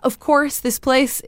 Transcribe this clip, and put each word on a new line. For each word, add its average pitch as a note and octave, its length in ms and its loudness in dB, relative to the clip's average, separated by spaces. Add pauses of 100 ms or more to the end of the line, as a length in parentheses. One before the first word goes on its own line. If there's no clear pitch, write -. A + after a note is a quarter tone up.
of - 160 -2
course, D4 420 0
this A#3+ 180 -4
place C4 500 0